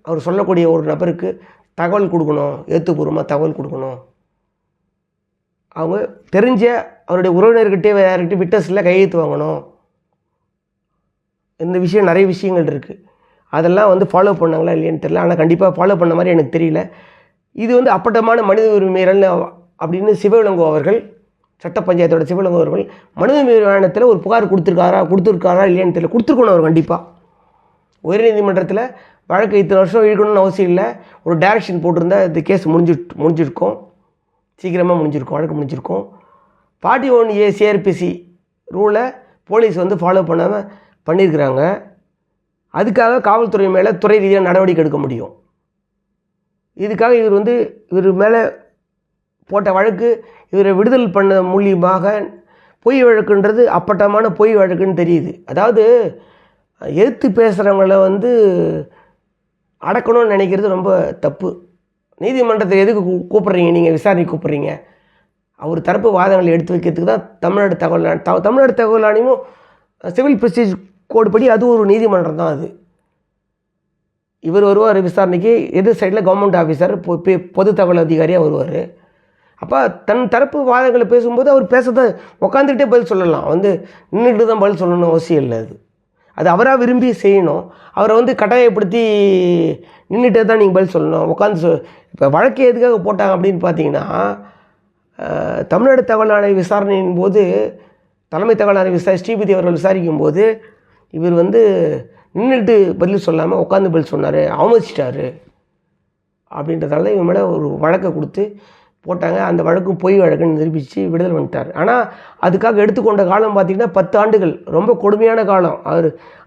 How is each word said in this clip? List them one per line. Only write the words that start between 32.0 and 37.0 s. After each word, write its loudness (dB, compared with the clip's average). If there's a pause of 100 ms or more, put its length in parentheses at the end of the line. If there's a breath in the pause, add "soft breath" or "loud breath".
இந்த -4
கேஸ் -2
முடிஞ்சிட்டு, 0 (100)
முடிஞ்சிருக்கும், -2 (760)
சீக்கிரமா -2
முடிஞ்சிருக்கும், -4
வழக்கு -4
முடிஞ்சிருக்கும். -8 (760 soft breath)
ஃபார்ட்டி 0